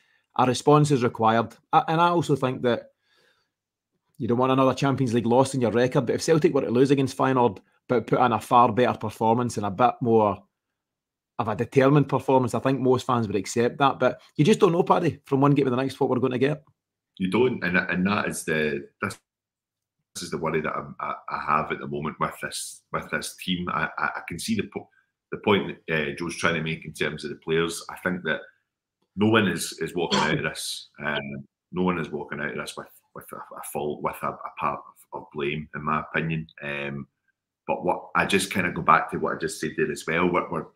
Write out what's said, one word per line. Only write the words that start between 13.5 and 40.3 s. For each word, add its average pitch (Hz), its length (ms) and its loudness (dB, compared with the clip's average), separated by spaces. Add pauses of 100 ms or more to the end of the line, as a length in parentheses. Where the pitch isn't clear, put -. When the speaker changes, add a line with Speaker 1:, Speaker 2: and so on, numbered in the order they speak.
Speaker 1:
that. 139 220 2
But 127 200 2 (160)
you 151 80 2
just 214 160 4
don't 196 120 6
know, 175 120 2
Paddy, 175 420 2
from 135 160 2
one 143 120 6
game 135 120 2
to 127 60 0
the 120 60 0
next 131 220 -4
what 131 100 2
we're 123 100 0
gonna 127 200 -2
get. 147 240 0 (540)
Speaker 2:
You 92 120 -2
don't, 117 340 2
and, 87 140 0
and 90 300 0
that 104 200 0
is - 180 -8
the, 76 420 -2 (140)
this, 101 180 -6 (960)
this - 80 -12
is 82 80 -12
the 76 60 -6
worry 80 240 -2
that 73 140 -6
I'm, 71 240 -10
I, 73 140 -8 (160)
I 73 160 -8
have 76 260 -2
at - 80 -6
the 69 80 -12
moment 73 320 -8
with 76 220 -6
this, - 400 -12 (120)
with 80 180 -8
this 73 320 -8
team. 87 260 -4
I, 78 280 -4
I, - 80 -4
I - 220 -6
can 85 120 -10
see 113 160 -4
the 117 180 -6
po-, - 160 -12 (420)
the - 80 -8
point 92 360 0 (120)
that, 82 60 -4
uh, 73 240 -2
Joe's 87 200 -8
trying 85 180 0
to 78 60 -4
make 80 240 -6
in 78 80 -14
terms 76 320 -6
of 71 60 -8
the - 60 -12
players. 82 520 -2
I - 80 -14
think 92 260 -4
that 78 160 -4 (800)
no 104 100 2
one 110 200 4
is, 82 340 -6
is 82 140 -6
walking 87 240 -2
out 76 180 0
of 73 60 -6
this. - 460 -8 (160)
Um, 69 400 -6 (280)
no 90 80 -2
one 90 180 0
is 76 100 -6
walking 73 300 -10
out 73 120 -6
of 71 60 -10
this 73 200 -10
with, - 100 -14 (260)
with - 200 -16
a, - 20 -14
a - 280 -18 (100)
fault, 73 280 -6
with 73 200 -6
a, 76 60 -6
a - 300 -10
part 73 220 -4 (340)
of, 71 80 -12
of - 120 -20
blame, 76 420 -6
in 73 80 -10
my 76 180 -2
opinion. 80 460 -6 (160)
Um, 71 440 -8 (600)
but - 160 -4
what - 320 -2
I 87 100 2
just 98 240 0
kinda 87 220 -2
go 85 100 -6
back 80 300 2
to 87 60 -6
what 76 180 -2
I - 40 -10
just - 200 -8
said 78 160 -6
there 76 160 -2
as - 160 -10
well. 87 240 2